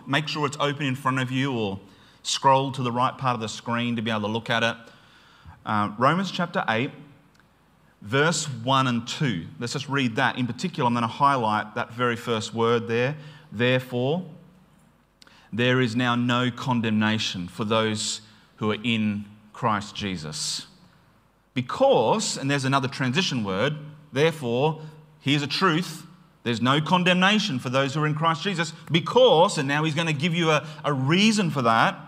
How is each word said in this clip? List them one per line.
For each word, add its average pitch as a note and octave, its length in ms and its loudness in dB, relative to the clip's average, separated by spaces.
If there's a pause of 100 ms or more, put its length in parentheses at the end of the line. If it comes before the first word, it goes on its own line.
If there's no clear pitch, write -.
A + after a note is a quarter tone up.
make D3 220 0
sure D3+ 180 -4
it's C3+ 140 -4
open C#3+ 260 -2
in C3+ 100 -2
front C3 240 -2
of B2+ 120 -2
you, C3 220 -2
or G2+ 260 -2 (440)
scroll C3+ 500 4
to B2+ 100 -6
the A#2+ 80 -2
right B2 260 0
part C3 160 0
of A#2 60 -6
the A2 80 -6
screen A#2 480 -4
to A2+ 60 -4
be A2+ 100 -2
able G#2+ 100 -2
to G#2 60 -2
look A2 220 -4
at A2+ 120 2
it. A#2 140 2 (880)
Uh, G#2 320 0
Romans D#3+ 340 2
chapter F3+ 360 -4
eight, A2+ 240 0 (1120)
verse C#3 440 2
one C3 420 0
and A#2 200 0
two. G#2+ 380 -2 (120)
Let's A#2+ 160 -6
just - 140 -8
read C3 300 -2
that. C3 200 2
In B2+ 80 -2
particular, C3 400 -4
I'm A#2+ 80 2
gonna A#2 140 0
highlight A2+ 680 0
that A#2 180 -6
very A#2+ 240 0
first A2+ 360 -4
word A#2 360 2
there. B2 260 0 (380)
"Therefore, B2+ 720 0 (1300)
there B2 260 2
is A#2 160 0
now B2 200 2
no B2 360 0
condemnation A2 960 0
for - 160 -8
those A2 560 0 (380)
who G#2+ 140 -4
are G#2 120 -2
in G#2+ 420 -2 (280)
Christ G#2+ 420 -2
Jesus." E2 720 -8 (880)
Because, F3 840 2
and C3+ 120 -4
there's C#3+ 140 0
another C3 240 0
transition C3+ 560 -2
word, G#2 320 -2 (380)
therefore, D3 680 0 (400)
here's C#3+ 220 0
a C#3+ 60 -4
truth, - 600 0 (360)
there's A2+ 180 -2
no C3+ 180 4
condemnation F3+ 800 2
for C3 100 -6
those C3+ 240 2
who D3+ 80 -2
are D3+ 60 0
in D3+ 80 0
Christ D#3+ 260 0
Jesus, A#3 300 -4 (180)
because, F3+ 680 6
and C#3 100 0
now D3 160 0
he's D#3+ 100 0
gonna D#3+ 200 0
give D#3+ 200 0
you E3 160 2
a, D3+ 160 2 (200)
a D3 80 0
reason F3 580 2
for C3+ 120 -2
that, A#2 440 4